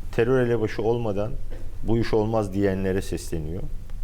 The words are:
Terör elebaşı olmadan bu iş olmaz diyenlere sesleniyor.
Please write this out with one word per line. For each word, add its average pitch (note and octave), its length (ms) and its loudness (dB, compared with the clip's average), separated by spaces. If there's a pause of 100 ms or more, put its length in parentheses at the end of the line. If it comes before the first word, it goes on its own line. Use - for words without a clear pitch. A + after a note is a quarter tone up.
(160)
Terör B2 320 4
elebaşı A2+ 340 0
olmadan A2 500 0 (520)
bu A2+ 140 4
iş A2 160 2
olmaz A2 400 2
diyenlere F#2+ 480 2
sesleniyor. E2 600 -4 (420)